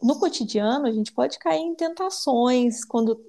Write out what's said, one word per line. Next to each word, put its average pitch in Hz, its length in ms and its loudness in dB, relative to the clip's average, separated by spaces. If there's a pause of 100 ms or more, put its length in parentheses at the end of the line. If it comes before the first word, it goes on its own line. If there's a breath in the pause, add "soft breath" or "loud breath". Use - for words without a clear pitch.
no 254 160 2
cotidiano 240 680 0
a 226 60 0
gente 220 200 -4
pode - 260 -2
cair 320 220 0
em 330 140 -4
tentações 254 1080 0
quando, 226 440 -2